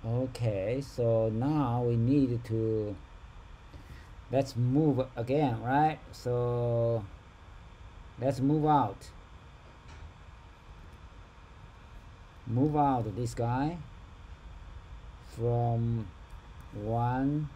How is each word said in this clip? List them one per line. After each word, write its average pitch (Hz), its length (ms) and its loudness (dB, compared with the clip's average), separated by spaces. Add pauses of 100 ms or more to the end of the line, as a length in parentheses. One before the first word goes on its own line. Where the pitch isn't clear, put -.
okay, 117 760 0
so 113 480 2
now 123 540 2
we 120 120 4
need 120 500 4
to, 110 500 0 (1400)
let's 131 240 2
move 127 500 4 (100)
again, 123 460 2
right? 147 380 4 (120)
So 120 960 2 (1120)
let's 127 200 0
move 147 260 4
out. 131 460 4 (3250)
Move 135 280 4
out 127 400 4
this 117 200 -2
guy 131 420 0 (1600)
from 117 720 2 (680)
one 123 840 0